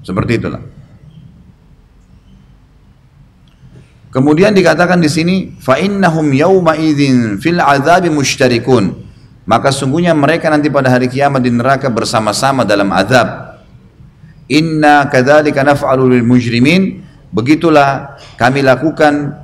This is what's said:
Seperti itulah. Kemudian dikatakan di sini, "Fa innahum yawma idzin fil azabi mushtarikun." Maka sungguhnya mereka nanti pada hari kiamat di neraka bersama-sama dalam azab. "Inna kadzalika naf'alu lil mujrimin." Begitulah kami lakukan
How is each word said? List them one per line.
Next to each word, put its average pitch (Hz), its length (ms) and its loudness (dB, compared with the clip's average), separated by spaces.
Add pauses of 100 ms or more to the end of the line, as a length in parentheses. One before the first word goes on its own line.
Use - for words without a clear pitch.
Seperti 110 400 -4
itulah. 76 160 -10 (3500)
Kemudian 156 400 2
dikatakan 175 480 2
di 156 80 2
sini, 170 280 -2 (260)
"Fa 135 180 0
innahum 170 500 -2
yawma 165 480 2
idzin 135 640 0
fil 165 240 -2
azabi 156 480 2
mushtarikun." 123 960 -2 (400)
Maka 117 260 0
sungguhnya 165 380 -2
mereka 156 400 0
nanti 151 160 0
pada 139 240 0
hari 127 180 0
kiamat 139 320 -2
di 123 80 0
neraka 127 400 0
bersama-sama 110 760 -2
dalam 101 240 0
azab. 113 640 -2 (960)
"Inna 151 560 2
kadzalika 143 560 2
naf'alu 131 560 2
lil 113 80 -2
mujrimin." 123 760 0 (260)
Begitulah 143 880 0 (160)
kami 135 300 0
lakukan 147 680 0 (120)